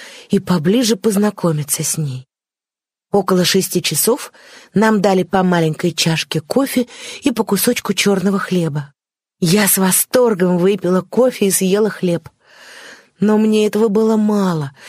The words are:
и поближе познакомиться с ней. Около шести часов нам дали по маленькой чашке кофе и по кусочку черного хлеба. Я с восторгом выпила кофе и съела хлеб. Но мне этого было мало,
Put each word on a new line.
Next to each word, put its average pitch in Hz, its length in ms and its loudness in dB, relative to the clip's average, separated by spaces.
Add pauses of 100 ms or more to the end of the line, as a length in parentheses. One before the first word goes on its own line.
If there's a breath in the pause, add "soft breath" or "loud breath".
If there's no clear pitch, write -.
(300 loud breath)
и 202 100 2
поближе 190 560 0
познакомиться 190 880 -2
с - 140 -6
ней. 131 300 -6 (840)
Около 190 320 2
шести 180 380 -2
часов - 500 -2 (420 loud breath)
нам 214 280 2
дали 190 220 2
по 185 200 0
маленькой 170 480 0
чашке - 480 -2
кофе - 480 -2 (340 loud breath)
и 285 100 0
по 226 120 -2
кусочку 196 500 -2
черного 196 460 0
хлеба. 160 540 -4 (500)
Я 196 240 2
с - 100 0
восторгом 185 840 2
выпила 185 420 0
кофе 240 460 0
и 190 40 0
съела 196 380 0
хлеб. 170 400 -4 (880 loud breath)
Но 214 200 2
мне 214 260 2
этого 214 220 0
было 220 280 2
мало, 196 560 0 (160 loud breath)